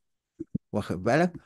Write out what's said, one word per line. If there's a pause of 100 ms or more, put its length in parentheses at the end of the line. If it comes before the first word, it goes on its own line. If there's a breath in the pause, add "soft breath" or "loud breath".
(720)
واخد
بالك؟ (120 loud breath)